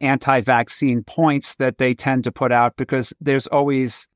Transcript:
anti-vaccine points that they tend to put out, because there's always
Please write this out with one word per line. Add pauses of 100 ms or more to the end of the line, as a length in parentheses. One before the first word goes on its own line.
anti-vaccine
points
that
they
tend
to
put
out,
because
there's
always